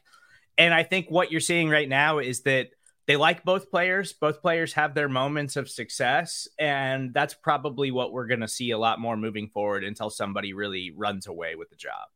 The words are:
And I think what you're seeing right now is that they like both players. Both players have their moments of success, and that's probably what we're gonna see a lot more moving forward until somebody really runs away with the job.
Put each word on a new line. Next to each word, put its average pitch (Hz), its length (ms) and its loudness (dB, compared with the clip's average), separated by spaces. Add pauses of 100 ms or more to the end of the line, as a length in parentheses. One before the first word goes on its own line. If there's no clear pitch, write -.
(580)
And 165 160 8
I 165 80 4
think 185 260 -2
what 165 220 2
you're 160 100 0
seeing 170 300 2
right 151 180 2
now 147 300 4
is 127 240 -4
that 131 280 2 (360)
they 147 100 6
like 165 280 4
both 185 260 0
players. 185 420 0
Both 151 300 -2
players 165 320 0
have 151 200 2
their 147 140 0
moments 139 480 -2
of 131 140 -6
success, - 800 -2 (100)
and 135 560 -2
that's 147 180 0
probably 139 580 -2
what 123 220 -2
we're 123 140 -6
gonna 113 220 -2
see 120 240 -4
a 107 60 0
lot 113 220 2
more 113 160 -2
moving 107 320 -4
forward 104 360 -2
until 107 260 -6
somebody 101 420 -4
really 95 380 -6
runs 98 360 -4
away 82 280 -8
with 82 160 -14
the 78 60 -20
job. 50 400 -12